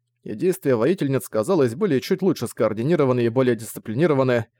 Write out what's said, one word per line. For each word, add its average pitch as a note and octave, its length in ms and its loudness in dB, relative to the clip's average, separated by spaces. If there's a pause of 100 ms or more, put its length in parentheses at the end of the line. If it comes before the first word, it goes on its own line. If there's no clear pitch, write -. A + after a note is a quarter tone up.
(240)
и - 120 -10
действия D3 400 0
воительниц, C3+ 540 0
казалось, B2+ 440 2
были D#3 260 0
чуть - 220 -2
лучше F#3 260 0
скоординированы B2 720 0
и A#2 80 2
более B2 260 2
дисциплинированы, B2 920 0 (120)